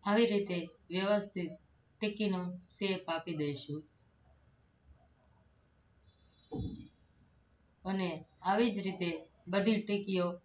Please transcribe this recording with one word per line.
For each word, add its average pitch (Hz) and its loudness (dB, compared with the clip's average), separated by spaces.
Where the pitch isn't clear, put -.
આવી 220 6
રીતે 202 2
વ્યવસ્થિત 185 0
ટિક્કીનો 202 0
શેપ 190 -2
આપી 160 -4
દઈશું. 147 -4
અને 185 0
આવી 214 4
જ 202 -4
રીતે 175 -2
બધી 202 4
ટિક્કીઓ 190 0